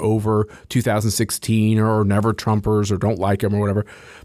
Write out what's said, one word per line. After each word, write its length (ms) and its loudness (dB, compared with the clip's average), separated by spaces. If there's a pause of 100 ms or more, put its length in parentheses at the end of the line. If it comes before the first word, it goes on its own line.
over 460 0 (220)
two 120 0
thousand 300 0
sixteen 680 0
or 240 2
never 300 2
Trumpers 580 0
or 60 0
don't 220 -2
like 240 0
him 100 0
or 60 0
whatever. 260 0 (400)